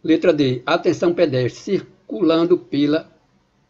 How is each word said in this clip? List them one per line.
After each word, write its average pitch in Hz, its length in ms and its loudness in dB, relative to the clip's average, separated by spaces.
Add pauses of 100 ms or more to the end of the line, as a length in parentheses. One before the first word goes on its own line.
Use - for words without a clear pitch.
Letra 165 300 2
D, 131 320 -2
atenção 170 480 0
pedestre 127 480 -2
circulando 170 960 -2
pela 147 520 -2 (600)